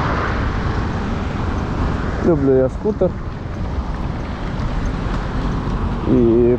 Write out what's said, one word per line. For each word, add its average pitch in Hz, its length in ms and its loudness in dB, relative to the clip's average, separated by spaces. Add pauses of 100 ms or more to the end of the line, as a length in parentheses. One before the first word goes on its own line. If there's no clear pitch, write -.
(2250)
Люблю 139 300 4
я 131 120 4
скутер. 202 400 0 (3000)
І 120 520 6